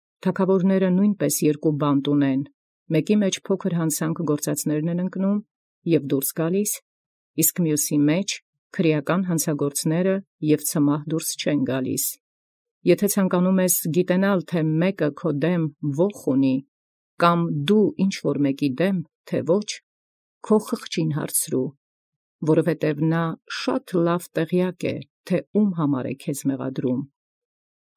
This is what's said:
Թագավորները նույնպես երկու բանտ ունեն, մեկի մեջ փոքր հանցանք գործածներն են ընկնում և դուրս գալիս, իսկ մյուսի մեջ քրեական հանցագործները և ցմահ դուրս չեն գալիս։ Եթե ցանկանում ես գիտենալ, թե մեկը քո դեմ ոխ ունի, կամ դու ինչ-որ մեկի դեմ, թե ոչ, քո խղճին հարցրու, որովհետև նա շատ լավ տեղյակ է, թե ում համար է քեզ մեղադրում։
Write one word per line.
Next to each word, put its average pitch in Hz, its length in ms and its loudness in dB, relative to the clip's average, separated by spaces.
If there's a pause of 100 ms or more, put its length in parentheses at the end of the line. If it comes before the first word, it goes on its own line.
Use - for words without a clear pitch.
(240)
Թագավորները 190 640 2
նույնպես 185 500 2
երկու 151 360 2
բանտ 143 320 0
ունեն, 139 340 2 (480)
մեկի 160 260 2
մեջ 196 260 2
փոքր 190 340 -2
հանցանք 160 480 -2
գործածներն 151 680 -2
են 175 120 -2
ընկնում 190 360 0 (460)
և 151 240 2
դուրս 135 240 0
գալիս, 185 380 0 (680)
իսկ 156 240 0
մյուսի 151 380 0
մեջ 151 360 0 (380)
քրեական 160 500 0
հանցագործները 165 920 0 (260)
և 151 240 2
ցմահ 147 400 2
դուրս 160 260 -4
չեն 147 320 -2
գալիս։ 127 420 -2 (800)
Եթե 175 220 4
ցանկանում 185 540 2
ես 185 140 2 (120)
գիտենալ, 180 540 2
թե 175 200 -4
մեկը 160 500 0
քո 160 220 -4
դեմ 160 300 0 (320)
ոխ 190 300 0
ունի, 135 300 2 (640)
կամ 170 200 4 (200)
դու 202 260 4 (100)
ինչ-որ 175 440 -2
մեկի 139 340 0
դեմ, 185 240 0 (240)
թե - 200 -4
ոչ, 190 260 0 (760)
քո 214 160 4
խղճին - 540 -4
հարցրու, 139 560 -4 (720)
որովհետև 156 600 0
նա 160 220 0 (240)
շատ - 480 -6
լավ 170 340 0
տեղյակ 180 560 -2
է, - 100 -2 (260)
թե 180 160 -2 (120)
ում 208 240 2
համար 143 320 -2
է 123 100 -6
քեզ 139 280 -8
մեղադրում։ 131 580 -2 (960)